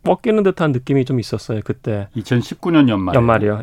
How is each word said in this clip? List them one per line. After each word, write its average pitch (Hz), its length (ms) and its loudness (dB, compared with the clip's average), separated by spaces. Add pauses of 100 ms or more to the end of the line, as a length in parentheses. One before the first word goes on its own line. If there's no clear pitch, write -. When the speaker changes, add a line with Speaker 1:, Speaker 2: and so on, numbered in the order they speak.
Speaker 1:
꺾이는 214 380 0
듯한 180 300 0
느낌이 127 340 0
좀 131 120 -2
있었어요, 110 460 -6
그때. 104 500 -6
Speaker 2:
이천십구 123 560 -4
년 147 180 6
연말. 95 260 -2
Speaker 1:
연말이요. 107 480 2